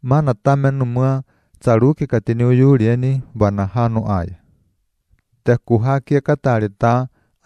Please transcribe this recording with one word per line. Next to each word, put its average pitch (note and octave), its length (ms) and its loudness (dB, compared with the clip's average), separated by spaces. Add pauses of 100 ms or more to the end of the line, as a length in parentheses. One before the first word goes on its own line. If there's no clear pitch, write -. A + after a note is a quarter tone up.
Mana C3+ 320 0
ta C#3 220 0
menu C#3 300 0
mua C3 380 -2 (360)
tsaruki B2 480 2
katini A#2 360 -2
u B2 80 2
yuri C3 340 4
eni B2+ 380 -2 (120)
vanaha G2+ 540 0
nu A2 220 -4
aya. F2 260 -6 (1040)
Te A#2+ 140 2
kuhaki B2+ 580 -2
e C#3 60 0
katari A#2+ 480 -2
ta A#2+ 380 -2 (380)